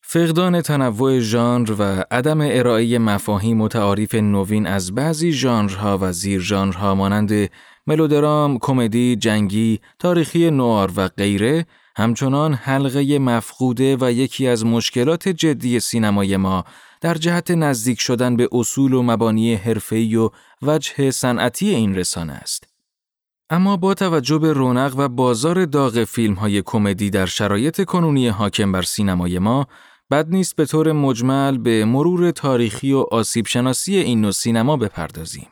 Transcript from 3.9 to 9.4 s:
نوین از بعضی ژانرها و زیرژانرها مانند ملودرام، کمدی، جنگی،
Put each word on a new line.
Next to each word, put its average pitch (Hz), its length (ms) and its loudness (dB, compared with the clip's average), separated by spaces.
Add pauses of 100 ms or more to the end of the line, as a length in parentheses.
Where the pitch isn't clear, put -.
نوین 104 520 0
از 95 280 -4
بعضی 156 380 0
ژانرها 104 680 0
و 92 120 -2
زیرژانرها 98 840 -2
مانند 101 560 0 (360)
ملودرام، 151 720 2
کمدی، 123 580 0
جنگی، 107 640 0 (180)